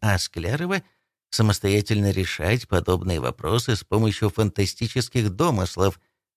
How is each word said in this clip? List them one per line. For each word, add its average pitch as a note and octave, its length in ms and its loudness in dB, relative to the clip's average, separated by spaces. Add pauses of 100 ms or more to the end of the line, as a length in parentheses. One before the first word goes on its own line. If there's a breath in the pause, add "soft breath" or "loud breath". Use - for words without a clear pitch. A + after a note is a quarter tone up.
А. G2+ 160 2
Склярова D3+ 640 -4 (460 soft breath)
самостоятельно G2+ 840 2
решать F#2 560 -2
подобные F2+ 520 0
вопросы E2+ 560 -2
с - 80 -6
помощью G#2+ 460 0
фантастических A2 1000 -2
домыслов G2 720 0 (380)